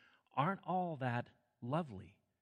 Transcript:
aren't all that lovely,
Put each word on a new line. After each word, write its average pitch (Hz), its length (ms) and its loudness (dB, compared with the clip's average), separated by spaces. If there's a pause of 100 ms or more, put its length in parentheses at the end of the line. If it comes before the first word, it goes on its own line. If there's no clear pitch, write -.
(360)
aren't 185 300 4
all 175 340 0
that 120 280 0 (340)
lovely, 120 520 -4 (280)